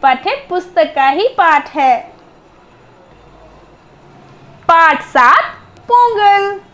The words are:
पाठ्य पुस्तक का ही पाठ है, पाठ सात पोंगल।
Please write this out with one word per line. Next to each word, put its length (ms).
पाठ्य 320
पुस्तक 460
का 120
ही 200
पाठ 320
है, 280
पाठ 360
सात 540
पोंगल। 720